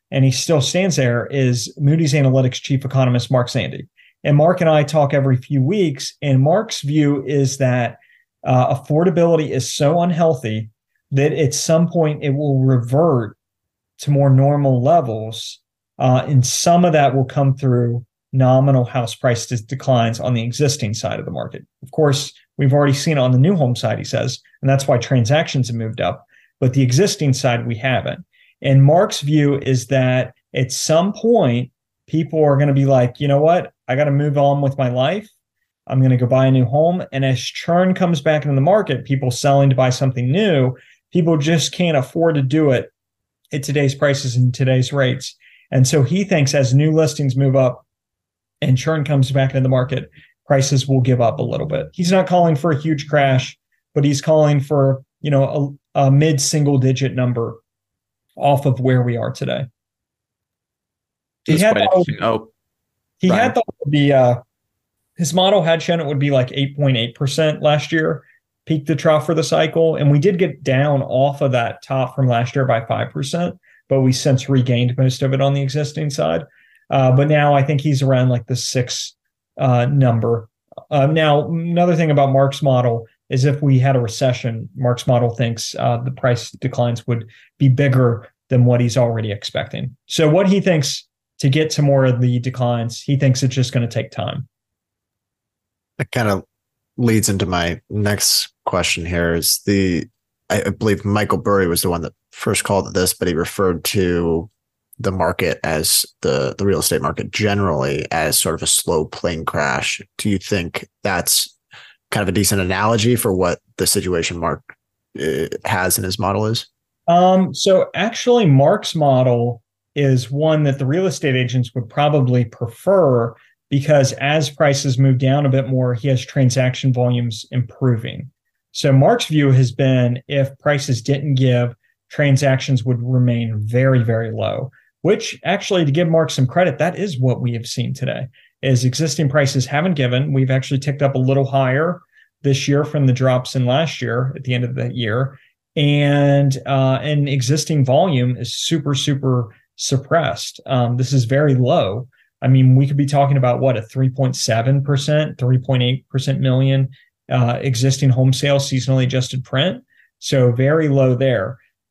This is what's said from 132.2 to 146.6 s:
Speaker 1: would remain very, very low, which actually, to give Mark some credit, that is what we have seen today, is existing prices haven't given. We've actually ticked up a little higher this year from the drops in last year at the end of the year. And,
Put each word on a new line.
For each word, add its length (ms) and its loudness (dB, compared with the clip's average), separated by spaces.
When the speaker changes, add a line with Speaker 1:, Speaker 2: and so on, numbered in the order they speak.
Speaker 1:
would 180 -2
remain 580 -2
very, 440 2
very 280 -2
low, 400 -6
which 420 -2
actually, 420 -2
to 60 0
give 160 0
Mark 220 2
some 180 0
credit, 300 0
that 200 -2
is 220 -6
what 220 0
we 120 -4
have 140 -8
seen 260 -6
today, 340 -6
is 240 2
existing 440 -2
prices 360 0
haven't 300 -2
given. 380 0
We've 180 0
actually 280 -2
ticked 220 -6
up 140 0
a 40 0
little 260 2
higher 540 0
this 260 0
year 160 2
from 220 -2
the 80 4
drops 420 0
in 100 0
last 360 -2
year 340 -4
at 80 -14
the 100 -4
end 100 -2
of 120 -6
the 180 -4
year. 440 -4
And, 920 2